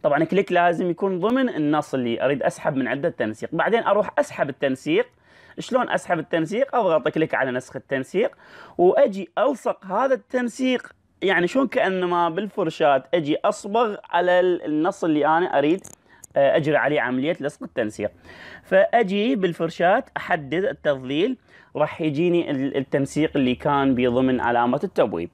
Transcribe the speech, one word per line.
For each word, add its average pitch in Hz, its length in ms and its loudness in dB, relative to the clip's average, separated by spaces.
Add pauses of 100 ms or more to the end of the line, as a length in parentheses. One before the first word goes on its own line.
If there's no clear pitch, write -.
طبعا 151 200 2
كليك 185 280 0
لازم 175 380 2
يكون 185 300 -2
ضمن 240 300 0
النص 151 440 -2
اللي 120 320 -2
أريد 135 180 0
أسحب - 320 -2
من 131 120 -2
عنده 139 200 -4
التنسيق. 113 460 -4
بعدين 170 300 0
أروح 202 260 0 (100)
أسحب 185 300 -2
التنسيق. 143 580 -2 (520)
شلون 240 300 -2
أسحب 175 300 -2
التنسيق؟ 170 560 -2
أضغط 165 320 2
كليك 156 280 0
على 131 160 0
نسخ 127 240 -8
التنسيق 135 560 -4 (460)
وأجي 277 600 4
ألصق 233 480 -2
هذا 226 280 0
التنسيق، 247 800 -4 (280)
يعني 175 260 2
شلون 262 200 0
كأنما 175 600 0
بالفرشاة 160 760 0 (100)
أجي 156 320 0
أصبغ 208 500 0 (140)
على 180 300 2
ال-، 180 260 2
النص 156 380 -2
اللي 151 240 2
أنا 160 300 2
أريد، 151 240 2 (540)
آه، 139 200 4
أجري 151 220 2
عليه 139 240 0
عملية 127 380 -2
لصق 135 240 -8
التنسيق. 107 480 -6 (520)
فأجي 208 720 2
بالفرشاة 180 680 0 (140)
أحدد 165 480 -2
التظليل، 143 720 -2 (380)
راح 151 260 -2
يجيني 165 500 0
ال-، 139 260 -2
التنسيق 139 580 -2
اللي 127 200 2
كان 139 400 2
بضمن 127 440 2
علامة 120 440 0
التبويب. 98 500 -2